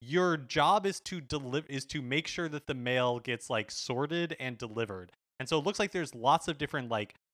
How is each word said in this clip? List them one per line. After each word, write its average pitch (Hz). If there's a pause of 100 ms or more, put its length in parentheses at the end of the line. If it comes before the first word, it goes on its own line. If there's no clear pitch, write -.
your 170
job 156
is 196
to 175
deli-, 139
is 135
to 151
make 131
sure 165
that 151
the 147
mail 123
gets, 117
like, 110
sorted 156
and 127
delivered. 107 (280)
And 131
so 160
it 147
looks 196
like 202
there's 170
lots 131
of 156
different, 139
like, 107 (200)